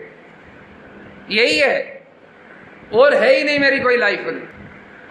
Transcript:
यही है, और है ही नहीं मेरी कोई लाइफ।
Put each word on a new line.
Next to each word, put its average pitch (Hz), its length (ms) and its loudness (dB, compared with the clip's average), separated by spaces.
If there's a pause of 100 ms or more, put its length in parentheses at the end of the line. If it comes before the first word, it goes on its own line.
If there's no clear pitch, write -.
(1300)
यही 247 280 0
है, 240 480 -2 (880)
और 262 220 4
है 233 200 4
ही 302 100 0
नहीं 294 140 -2
मेरी 277 220 0
कोई 247 160 0
लाइफ। 202 520 -4 (640)